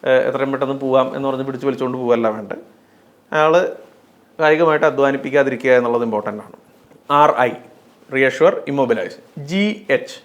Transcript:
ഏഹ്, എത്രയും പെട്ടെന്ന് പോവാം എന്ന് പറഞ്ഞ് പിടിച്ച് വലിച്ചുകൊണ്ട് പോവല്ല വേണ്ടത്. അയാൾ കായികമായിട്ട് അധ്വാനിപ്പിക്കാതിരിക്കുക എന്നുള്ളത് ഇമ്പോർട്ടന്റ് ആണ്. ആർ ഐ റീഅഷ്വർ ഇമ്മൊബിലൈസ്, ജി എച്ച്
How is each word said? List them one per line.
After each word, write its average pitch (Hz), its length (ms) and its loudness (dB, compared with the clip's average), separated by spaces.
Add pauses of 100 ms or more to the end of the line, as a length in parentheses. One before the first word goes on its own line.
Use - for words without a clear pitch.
ഏഹ്, 131 180 4
എത്രയും 135 300 -2
പെട്ടെന്ന് 135 220 -4
പോവാം 131 420 0
എന്ന് 139 120 -4
പറഞ്ഞ് 135 160 -4
പിടിച്ച് 135 220 -6
വലിച്ചുകൊണ്ട് 131 320 -4
പോവല്ല 117 300 0
വേണ്ടത്. 107 300 -8 (720)
അയാൾ 156 220 2 (880)
കായികമായിട്ട് 156 460 2
അധ്വാനിപ്പിക്കാതിരിക്കുക 135 840 0
എന്നുള്ളത് 120 320 2
ഇമ്പോർട്ടന്റ് 107 400 -4
ആണ്. - 140 -20 (540)
ആർ 147 280 6
ഐ 123 120 2 (640)
റീഅഷ്വർ 135 540 2
ഇമ്മൊബിലൈസ്, 120 480 -2 (220)
ജി 196 520 -4
എച്ച് - 240 -2 (100)